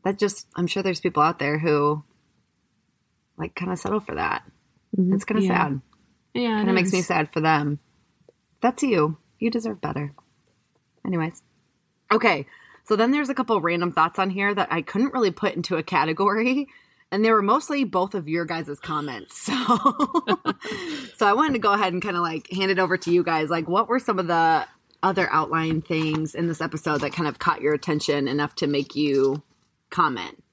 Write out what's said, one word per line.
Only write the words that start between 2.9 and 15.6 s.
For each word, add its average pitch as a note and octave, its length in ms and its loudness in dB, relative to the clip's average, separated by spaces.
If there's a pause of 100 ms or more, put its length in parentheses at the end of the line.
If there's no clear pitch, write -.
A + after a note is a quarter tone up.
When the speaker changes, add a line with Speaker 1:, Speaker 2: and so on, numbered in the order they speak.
Speaker 1:
like, - 160 -10
kinda F3+ 240 -6
settle G3+ 220 -2
for B2+ 140 -10
that. - 280 -4 (540)
Speaker 2:
Mm-hmm. F#3 180 2
Speaker 1:
It's G3 100 -2
kinda G#3 180 0
Speaker 3:
Yeah. F#3 60 2
Speaker 1:
sad. D#3 320 0 (540)
Speaker 3:
Yeah, A#3 220 0
it - 20 0
Speaker 1:
Kinda G#3 160 2
makes F#3 180 4
me F#3 80 2
Speaker 3:
is. F3 60 -6
Speaker 1:
sad D#3+ 260 0
for E3 80 -2
them. D3 380 2 (840)
That's B3 220 2
you. D#3+ 340 2 (220)
You A3+ 120 0
deserve A3+ 300 -4
better. D3 320 -6 (920)
Anyways. E3+ 380 -4 (720)
Okay. F#3+ 340 2 (380)
So G#3+ 100 2
then A#3 160 2
there's C#4+ 200 0
a C4+ 40 -2
couple A3+ 260 0
random E3+ 300 0
thoughts E3 280 2
on F#3+ 120 0
here G3+ 240 0
that F#3+ 160 0
I E3 120 -2
couldn't B3+ 320 -2
really A3+ 160 2
put - 260 -2
into E3+ 200 -4